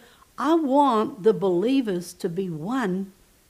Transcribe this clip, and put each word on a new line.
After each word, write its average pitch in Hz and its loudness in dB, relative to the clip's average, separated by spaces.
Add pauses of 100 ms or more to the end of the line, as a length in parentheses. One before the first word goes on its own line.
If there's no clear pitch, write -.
(380)
"I 277 2
want 262 2
the 220 6
believers 190 0
to - -8
be 185 -4
one, 190 -4 (400)